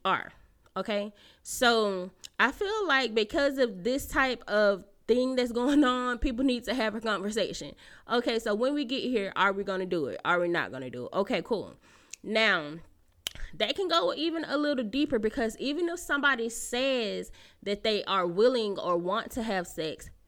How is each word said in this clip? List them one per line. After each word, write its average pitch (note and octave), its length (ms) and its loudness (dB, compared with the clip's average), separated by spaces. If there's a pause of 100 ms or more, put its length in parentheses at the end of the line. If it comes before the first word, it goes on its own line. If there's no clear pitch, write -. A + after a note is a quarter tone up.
are, F3+ 260 0 (440)
okay? G3+ 380 -4 (300)
So G#3 680 2 (280)
I A#3 120 4
feel G4+ 360 -2
like C4+ 280 2
because C#4 420 0
of G#3 260 0
this B3+ 220 0
type C4 420 0
of G3+ 380 4 (220)
thing B3+ 280 4
that's B3 160 0
going C#4 320 4
on, B3 340 0
people C4 280 0
need B3+ 200 2
to G3 80 -2
have A3 220 -2
a A3+ 60 -8
conversation. G#3 720 -2 (360)
Okay, A#3+ 280 2
so A3+ 140 0
when B3+ 200 2
we D4 120 0
get B3 180 -4
here, G#3+ 320 0
are G3 180 4
we G3 100 -2
gonna F#3+ 220 -2
do E3+ 220 0
it? G2 160 -6
Are F3 160 2
we F3 80 2
not D3+ 240 0
gonna B2+ 180 -10
do B2 160 -10
it? - 80 -12
Okay, G3 300 0
cool. A#2+ 320 -6 (480)
Now, F#3+ 500 2 (800)
that G#3 220 -2
can G4 120 -2
go E4+ 260 2
even D#4+ 320 -2
a - 120 -2
little D4 260 0
deeper C4 360 0
because A3 380 -2
even D4 320 -2
if E4+ 100 -6
somebody C4+ 500 0
says A#3 840 -2 (320)
that G3+ 200 -4
they G#3+ 220 0
are F#3 220 2
willing G#3+ 500 2
or F3 200 0
want F#3 340 -2
to A#3 120 -4
have F#3+ 240 -2
sex, - 420 -8 (180)